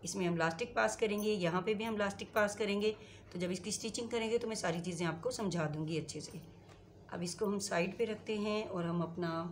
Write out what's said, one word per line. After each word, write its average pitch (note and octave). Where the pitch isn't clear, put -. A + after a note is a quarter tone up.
इसमें F#3
हम E3+
लास्टिक E3
पास A3
करेंगे, G#3
यहाँ F3
पे G#3+
भी G#3
हम A3+
लास्टिक G3+
पास G#3
करेंगे। G#3
तो F#3
जब F3
इसकी F#3+
स्टिचिंग A3+
करेंगे A3+
तो A3+
मैं A3
सारी F3
चीज़ें E3+
आपको E3
समझा E3+
दूँगी D#3
अच्छे D3
से। -
अब F3
इसको F3+
हम G3+
साइड F3+
पे A#3
रखते G#3+
हैं G#3+
और F3
हम E3+
अपना E3+